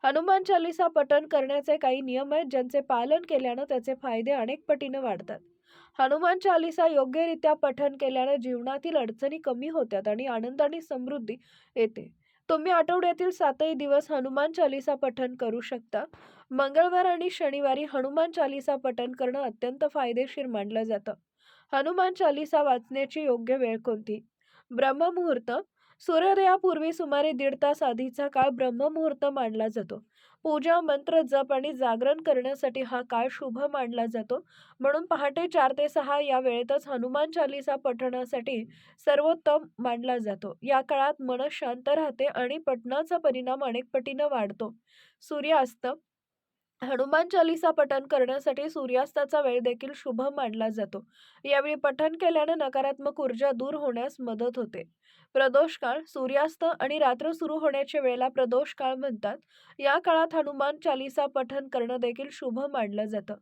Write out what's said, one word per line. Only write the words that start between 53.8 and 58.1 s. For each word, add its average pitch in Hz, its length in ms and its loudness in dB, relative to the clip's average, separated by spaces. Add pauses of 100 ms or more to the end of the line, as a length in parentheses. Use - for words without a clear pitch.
मदत 240 380 -4
होते. 226 260 -8 (500)
प्रदोष 269 460 4
काळ. 269 280 -2
सूर्यास्त 277 580 0 (160)
आणि 285 180 0
रात्र 285 340 2
सुरू 320 260 -4
होण्याच्या 285 420 0
वेळेला 254 280 0